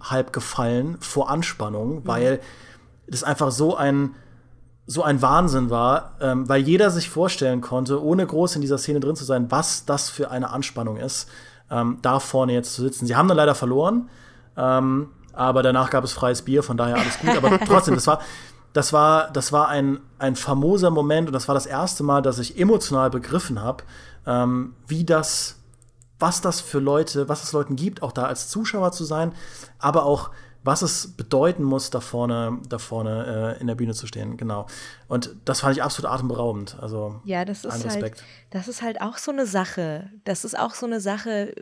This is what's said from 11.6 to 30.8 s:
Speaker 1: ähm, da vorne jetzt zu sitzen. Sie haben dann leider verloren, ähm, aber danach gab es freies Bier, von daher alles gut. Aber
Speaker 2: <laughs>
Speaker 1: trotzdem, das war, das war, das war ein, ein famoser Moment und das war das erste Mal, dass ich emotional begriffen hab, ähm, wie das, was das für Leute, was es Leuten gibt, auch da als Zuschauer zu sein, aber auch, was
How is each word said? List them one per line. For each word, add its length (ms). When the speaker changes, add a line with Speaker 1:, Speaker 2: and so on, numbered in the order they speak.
Speaker 1:
ähm, 320
da 160
vorne 340
jetzt 220
zu 80
sitzen. 240
Sie 80
haben 140
dann 80
leider 180
verloren, 560
ähm, 520
aber 300
danach 280
gab 140
es 80
freies 300
Bier, 200
von 140
daher 200
alles 240
gut. 160
Aber 240
Speaker 2:
<laughs> 40
Speaker 1:
trotzdem, 300
das 140
war, 120
das 200
war, 380
das 220
war 160
ein, 320
ein 160
famoser 560
Moment 380
und 40
das 140
war 80
das 120
erste 360
Mal, 180
dass 200
ich 180
emotional 500
begriffen 540
hab, 220
ähm, 480
wie 160
das, 560
was 220
das 200
für 200
Leute, 480
was 160
es 80
Leuten 240
gibt, 260
auch 100
da 120
als 240
Zuschauer 440
zu 120
sein, 280
aber 280
auch, 240
was 180